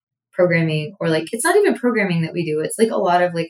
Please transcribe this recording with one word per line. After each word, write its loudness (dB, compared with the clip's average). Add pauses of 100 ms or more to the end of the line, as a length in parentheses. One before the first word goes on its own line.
(340)
programming, 0
or, -2
like, -2
it's -6
not 2
even 4
programming 0
that -10
we -4
do. -2
It's, -6
like, 2
a -2
lot 2
of, 0
like, -4